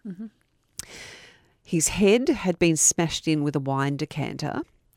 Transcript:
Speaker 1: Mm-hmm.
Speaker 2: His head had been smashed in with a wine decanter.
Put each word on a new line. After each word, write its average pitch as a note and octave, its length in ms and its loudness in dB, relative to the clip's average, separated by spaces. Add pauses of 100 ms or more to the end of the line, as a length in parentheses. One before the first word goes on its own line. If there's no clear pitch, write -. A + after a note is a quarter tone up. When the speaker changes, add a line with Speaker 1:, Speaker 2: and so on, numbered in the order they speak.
Speaker 1:
Mm-hmm. G3 180 -12 (1400)
Speaker 2:
His E3 260 -2
head G#3+ 400 4
had F#3 300 -2
been E3 180 4
smashed - 500 0
in D#3 160 2
with D3 120 -2
a D3 40 0
wine C3+ 380 0
decanter. D3 640 -6 (360)